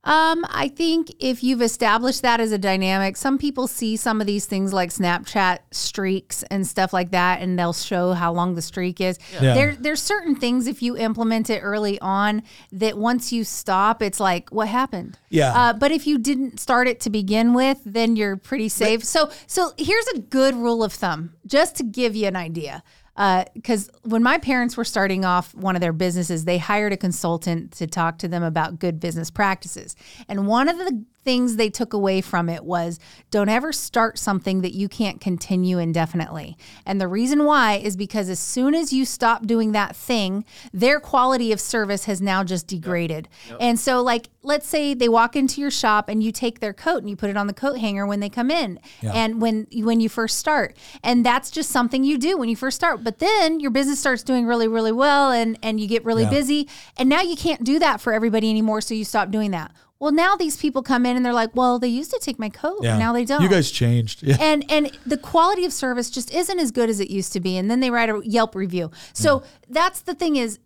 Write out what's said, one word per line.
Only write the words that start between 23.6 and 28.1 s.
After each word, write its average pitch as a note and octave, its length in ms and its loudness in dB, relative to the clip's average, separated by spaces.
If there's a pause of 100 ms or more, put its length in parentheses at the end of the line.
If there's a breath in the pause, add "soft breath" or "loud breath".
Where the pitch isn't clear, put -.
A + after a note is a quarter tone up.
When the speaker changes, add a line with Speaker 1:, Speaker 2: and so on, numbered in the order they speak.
Speaker 1:
'cause G#3+ 260 -2 (140)
when A3+ 180 2
my C4 160 4
parents B3 400 0
were A3+ 80 -2
starting F#3+ 400 0
off F3+ 300 0
one F#3+ 200 -2
of F3 60 0
their E3+ 100 0
businesses, E3+ 540 0
they F3 140 2
hired G#3 340 0
a F#3+ 40 -4
consultant E3+ 720 -2
to E3 160 -8
talk E3 320 -2